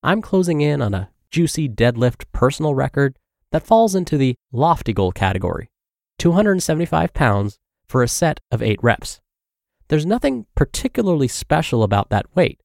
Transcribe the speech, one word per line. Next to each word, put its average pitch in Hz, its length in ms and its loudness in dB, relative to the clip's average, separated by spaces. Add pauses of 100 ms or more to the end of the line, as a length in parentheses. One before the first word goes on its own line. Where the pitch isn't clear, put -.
I'm 202 200 0
closing 175 380 0
in 147 200 0
on 104 140 -2
a 98 160 -6 (200)
juicy 160 380 0
deadlift 120 640 0
personal 143 420 0
record 135 440 -2 (320)
that - 160 -2
falls 226 280 4
into 180 220 -2
the 131 200 2 (160)
lofty 139 400 0
goal 95 200 0
category, 95 580 -4 (480)
two 170 140 2
hundred 190 300 2
seventy-five 165 520 -2
pounds 101 440 0 (300)
for 127 140 0
a 120 60 0
set - 320 -2 (100)
of 113 120 -2
eight 110 200 -2
reps. - 380 -2 (680)
There's 151 160 0
nothing 240 400 -2 (100)
particularly 165 760 0
special 147 540 -2
about 101 280 0
that 104 160 0 (100)
weight. 135 280 0